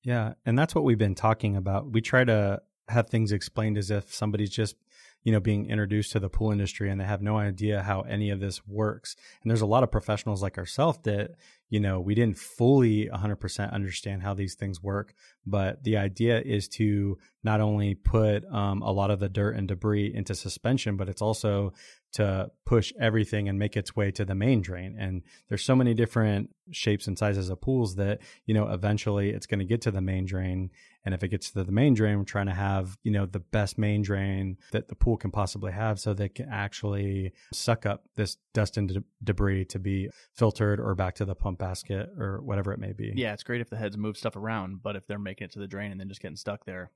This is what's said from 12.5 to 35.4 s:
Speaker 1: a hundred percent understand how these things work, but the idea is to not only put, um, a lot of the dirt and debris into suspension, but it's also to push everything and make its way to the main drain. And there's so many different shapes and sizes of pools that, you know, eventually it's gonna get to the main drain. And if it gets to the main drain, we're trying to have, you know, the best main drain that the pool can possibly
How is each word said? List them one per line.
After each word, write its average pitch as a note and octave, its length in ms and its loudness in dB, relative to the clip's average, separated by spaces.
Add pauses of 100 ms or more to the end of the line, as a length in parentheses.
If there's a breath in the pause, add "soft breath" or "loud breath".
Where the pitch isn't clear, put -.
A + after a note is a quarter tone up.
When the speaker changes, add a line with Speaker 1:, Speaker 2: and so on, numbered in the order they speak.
Speaker 1:
a A2 100 -8
hundred G#2 200 -2
percent G2 360 -6
understand G2 480 -6
how G2 140 -4
these F#2+ 180 -4
things F#2+ 300 -6
work, G2+ 320 -4 (320 soft breath)
but G2 360 0
the A2 140 2
idea A2 420 2
is G#2+ 280 -2
to G2+ 500 0 (260 soft breath)
not G#2+ 160 2
only G#2 360 2
put, G#2+ 560 4
um, G2+ 320 0
a G#2 80 0
lot G2 180 2
of G2+ 100 0
the G2+ 100 -2
dirt G#2 260 0
and G2 120 -2
debris G#2 460 0
into G#2 220 -4
suspension, A2 600 -2
but F#2+ 140 -4
it's G2+ 140 -6
also G2+ 500 0 (400 loud breath)
to G2 360 0 (160)
push A2+ 340 2
everything G#2+ 500 2
and G2 100 0
make G#2 160 -2
its - 200 -4
way G2+ 160 0
to G#2 120 -4
the F#2+ 120 -2
main A2 260 4
drain. F#2 360 -8
And F#2 260 -4 (260 loud breath)
there's - 140 -2
so C3 120 4
many B2+ 200 6
different G#2+ 560 2 (200)
shapes G#2 360 0
and G2 100 -4
sizes G2 320 0
of F#2 100 -6
pools A#2+ 360 0
that, G2+ 260 0 (240 loud breath)
you A2 80 0
know, G#2+ 160 2
eventually G2+ 600 0
it's - 160 -8
gonna G2 180 -2
get A#2 160 0
to A#2 100 0
the F#2+ 100 -2
main F#2+ 240 0
drain. F#2 440 -2 (340 soft breath)
And F#2+ 100 -2
if F2+ 100 -2
it G2 40 -2
gets F#2+ 240 -4
to F#2+ 120 -2
the F#2 80 -2
main B2+ 220 6
drain, G#2+ 240 4
we're G2+ 60 0
trying G2+ 240 -2
to G2 60 -2
have, G2 500 -2
you A2 80 0
know, G2+ 140 2
the F#2+ 160 -6
best G2+ 360 -2
main G#2 240 2
drain G2 560 -2 (140 loud breath)
that - 160 -2
the - 80 -12
pool A#2 220 4
can - 120 -4
possibly G2 420 -2